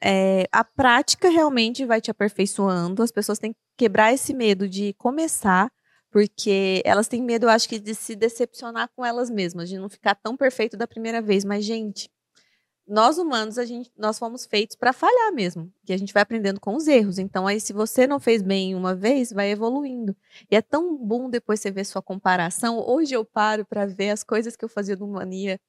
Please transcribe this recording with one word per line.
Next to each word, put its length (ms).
é, 500
a 120
prática 640
realmente 560
vai 160
te 100
aperfeiçoando. 920
As 80
pessoas 280
têm 140
que 60
quebrar 360
esse 220
medo 340
de 300
começar, 720
porque 760
elas 240
têm 140
medo, 240
eu 40
acho 180
que, 100
de 160
se 200
decepcionar 800
com 100
elas 260
mesmas, 380
de 100
não 100
ficar 260
tão 220
perfeito 400
da 100
primeira 360
vez. 220
Mas, 200
gente, 460
nós 300
humanos, 420
a 60
gente, 320
nós 220
fomos 260
feitos 320
pra 160
falhar 400
mesmo, 400
que 60
a 40
gente 160
vai 100
aprendendo 380
com 160
os 100
erros. 320
Então, 280
aí, 140
se 120
você 340
não 140
fez 220
bem 320
uma 200
vez, 380
vai 180
evoluindo. 640
E 60
é 40
tão 360
bom 340
depois 300
você 100
ver 140
sua 180
comparação. 840
Hoje 280
eu 100
paro 400
pra 220
ver 240
as 120
coisas 340
que 80
eu 40
fazia 280
no 120
Mania 500